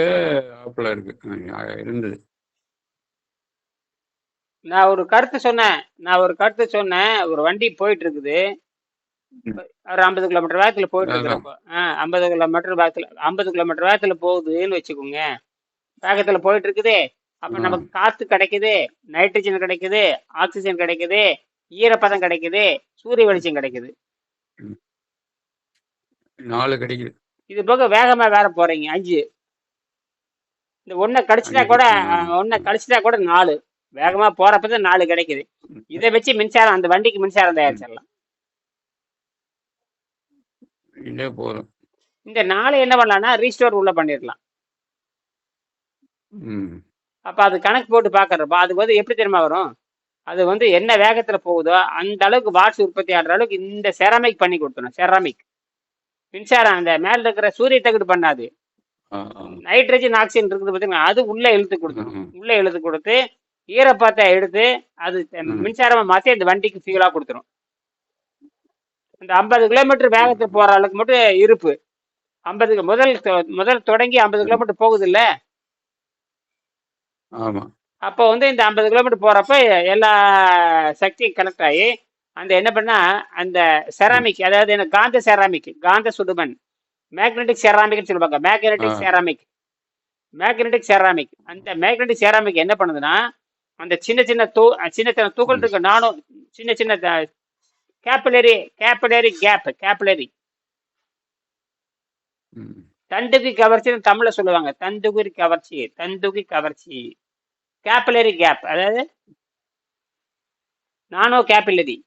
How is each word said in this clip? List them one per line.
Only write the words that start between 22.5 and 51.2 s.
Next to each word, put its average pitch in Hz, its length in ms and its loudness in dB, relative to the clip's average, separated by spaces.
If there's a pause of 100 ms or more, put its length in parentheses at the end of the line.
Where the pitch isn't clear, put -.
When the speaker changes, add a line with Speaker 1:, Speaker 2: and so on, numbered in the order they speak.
Speaker 2:
சூரிய 233 340 0
வெளிச்சம் 175 280 -2
கிடைக்குது. 131 380 -10 (640)
Speaker 1:
ம். 104 160 -20 (1600)
நாலு 127 400 -4
கிடைக்குது. 123 380 -10 (320)
Speaker 2:
இது 202 180 -8
போக 247 240 2
வேகமா 233 420 4
வேற 208 180 4
போறீங்க, 165 360 -2
அஞ்சு. 165 500 -4 (1500)
இந்த 185 260 -4
ஒண்ணை 247 160 2
கழிச்சிட்டா 226 300 0
Speaker 1:
அஞ்சு. 254 120 2
Speaker 2:
கூட, 240 260 6
Speaker 1:
ஆ. 170 360 0
Speaker 2:
ஆ, 175 140 -2
ஒண்ணை 220 200 -2
கழிச்சிட்டா 220 380 0
கூட 226 160 2
நாலு. 180 500 0 (280)
வேகமா 185 420 0
போறப்பதான் 208 440 2
நாலு 185 240 2
கிடைக்குது. 160 380 -4 (260)
Speaker 1:
ம். - 180 -20
Speaker 2:
இதை 185 240 -2
வச்சு 226 240 0
மின்சாரம், 214 400 2
அந்த 185 140 -2
வண்டிக்கு 196 300 2
மின்சாரம் 190 360 0
Speaker 1:
ம். - 20 -2
Speaker 2:
தயாரிச்சிடலாம். 120 500 -4 (3000)
Speaker 1:
இதே 123 240 -12
போதும். 113 460 -14 (480)
Speaker 2:
இந்த 220 200 -6
நாலு 214 360 0
என்ன 254 180 2
பண்ணலாம்னா, 220 440 2
ரீஸ்டோர் 240 320 0
உள்ள 196 200 0
பண்ணிடலாம். 147 480 -6 (1900)
Speaker 1:
ம். 104 480 -14 (440)
Speaker 2:
அப்ப 185 240 -2
அது 185 160 0
கணக்கு 226 280 -2
போட்டு 214 200 2
பாக்குறப்ப, 175 460 0
அதுக்கு 180 200 2
வந்து 220 200 0
எப்படி 214 280 -2
தெரியுமா 190 240 0
வரும்? 156 300 -4 (460)
அது 180 220 -4
வந்து 208 260 0
என்ன 208 260 2
வேகத்துல 214 400 2